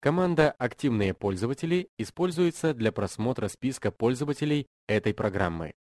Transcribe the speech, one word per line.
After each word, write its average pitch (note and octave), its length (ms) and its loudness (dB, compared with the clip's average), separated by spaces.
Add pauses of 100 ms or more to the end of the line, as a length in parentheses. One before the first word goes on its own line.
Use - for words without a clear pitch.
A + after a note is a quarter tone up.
Команда D#3+ 520 4
«Активные A2+ 600 0
пользователи» C3 720 -2 (100)
используется E3 760 0
для A2 180 2
просмотра G#2+ 560 -2
списка B2+ 420 -4
пользователей C#3+ 760 0 (220)
этой G#2 260 2
программы. F2+ 600 -2 (120)